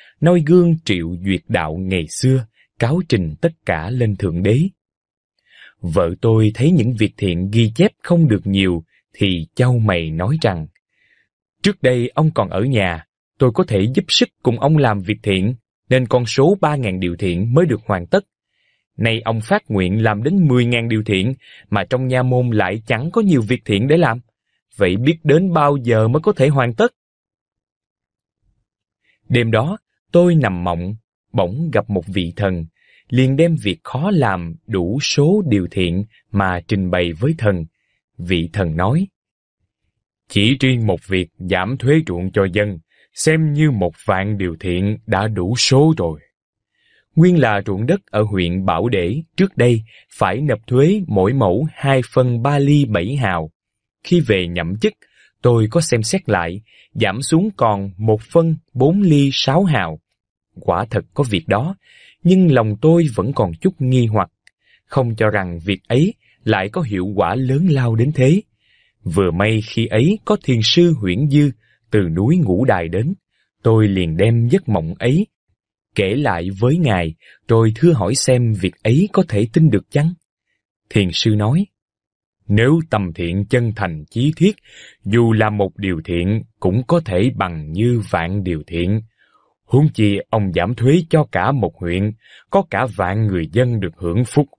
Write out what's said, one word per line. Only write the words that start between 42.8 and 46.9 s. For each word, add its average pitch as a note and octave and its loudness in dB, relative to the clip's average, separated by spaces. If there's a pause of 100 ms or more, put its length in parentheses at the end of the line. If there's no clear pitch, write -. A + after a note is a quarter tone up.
xem D#3 0
như D3+ 2
một F#2 -2 (120)
vạn G2 -2
điều F2 -4
thiện F#2+ -2
đã G2 -2
đủ G2+ -4
số C#3+ 2
rồi." E2 -4 (960)